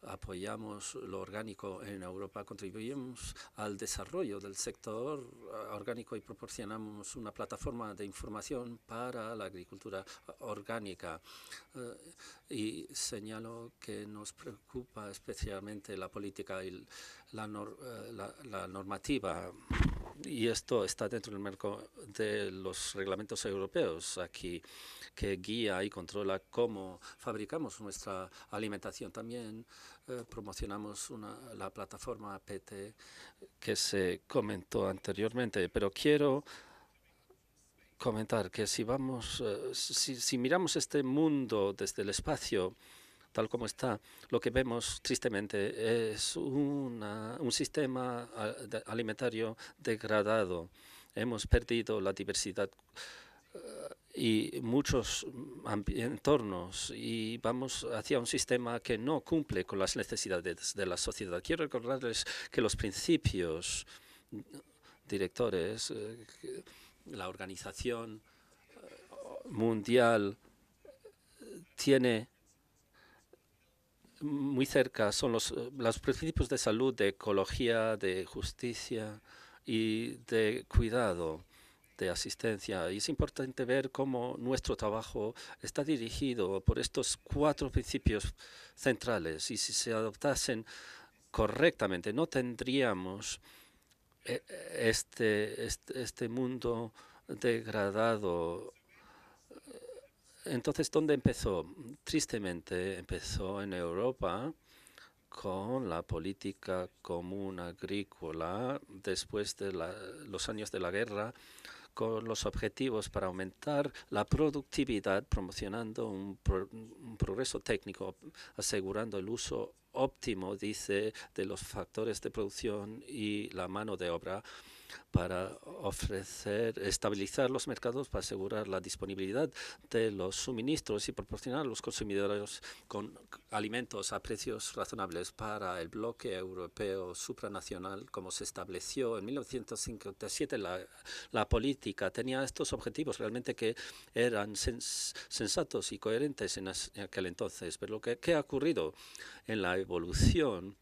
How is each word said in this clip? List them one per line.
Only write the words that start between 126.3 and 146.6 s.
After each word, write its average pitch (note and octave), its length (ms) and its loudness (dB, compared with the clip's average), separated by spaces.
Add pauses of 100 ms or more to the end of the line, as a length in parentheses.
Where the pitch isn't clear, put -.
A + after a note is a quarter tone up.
estabilizar G2+ 720 2
los C3 160 0
mercados, B2+ 440 -2
para G2+ 100 0
asegurar G2+ 480 -2
la F#2+ 100 0
disponibilidad G2 720 0 (380)
de A2+ 220 4
los F#2+ 260 -2
suministros A#2+ 720 0
y B2 40 -4
proporcionar B2+ 500 -4
a - 20 -2
los A2+ 160 -2
consumidores G2+ 800 0 (280)
con G#2+ 300 -6 (320)
alimentos G#2+ 640 -2
a G2+ 80 -2
precios - 540 -6
razonables. F#2+ 580 -2
Para G2+ 480 -2
el E2+ 80 -4
bloque G#2+ 480 -4
europeo F#2 800 -2
supranacional, G2 960 -6
como F#2 200 -6
se - 140 -4
estableció A2 720 -2
en G2 80 -4
mil B2+ 120 -4
novecientos A#2 440 -6
cincuenta G#2 460 -6
y F#2+ 40 -4
siete, - 280 -2
la, F#2 280 -2 (440)
la A2 180 4
política A2+ 640 2
tenía C3 340 0
estos C#3 300 -2
objetivos B2 440 -2
realmente A2+ 360 -2
que A2+ 200 2 (380)
eran G#2+ 440 4
sens-, - 580 -2 (140)
sensatos A2+ 640 0
y G2+ 60 -8
coherentes A#2 600 0
en F#2+ 100 -4